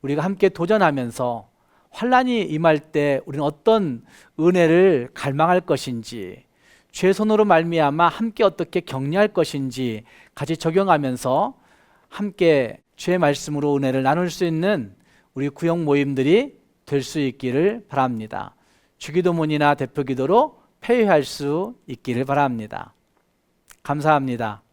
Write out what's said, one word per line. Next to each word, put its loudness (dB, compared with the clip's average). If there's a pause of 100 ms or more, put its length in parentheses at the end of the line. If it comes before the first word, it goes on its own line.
우리가 -2
함께 0
도전하면서 -2 (420)
환란이 0
임할 2
때 -2
우리는 -6
어떤 0 (340)
은혜를 4
갈망할 0
것인지, -6 (460)
주의 0
손으로 2
말미암아 4
함께 -2
어떻게 -2
격려할 -2
것인지 -4 (300)
같이 -6
적용하면서 0 (540)
함께 0 (140)
주의 -2
말씀으로 0
은혜를 0
나눌 0
수 -4
있는 -2 (400)
우리 -4
구역 -2
모임들이 0 (240)
될 -2
수 -8
있기를 -2
바랍니다. -4 (440)
주기도문이나 0
대표기도로 0 (200)
폐회할 2
수 -6 (120)
있기를 -6
바랍니다. -4 (920)
감사합니다. -2